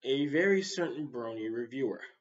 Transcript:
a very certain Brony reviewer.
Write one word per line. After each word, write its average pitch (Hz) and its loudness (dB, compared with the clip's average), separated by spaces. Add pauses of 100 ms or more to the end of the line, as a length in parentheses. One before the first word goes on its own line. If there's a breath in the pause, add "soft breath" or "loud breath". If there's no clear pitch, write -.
a 139 2
very 185 4
certain 156 -4
Brony 113 -6
reviewer. 120 -2 (180)